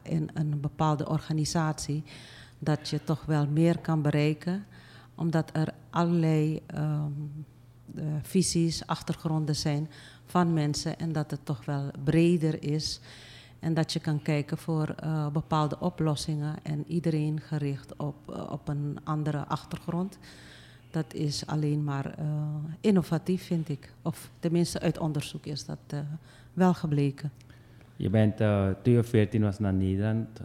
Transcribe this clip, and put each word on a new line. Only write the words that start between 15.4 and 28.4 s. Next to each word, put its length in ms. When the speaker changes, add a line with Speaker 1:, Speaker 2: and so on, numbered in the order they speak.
Speaker 1:
oplossingen 840
en 240
iedereen 540
gericht 560
op, 180
eh, 180
op 160
een 360
andere 420
achtergrond. 720
Dat 220
is 320
alleen 380
maar, 340
eh, 80
innovatief, 640
vind 240
ik. 320
Of 280
tenminste, 400
uit 180
onderzoek 480
is 200
dat, 120
eh, 120
wel 200
gebleken. 580
Speaker 2:
Je 140
bent, 300
eh, 280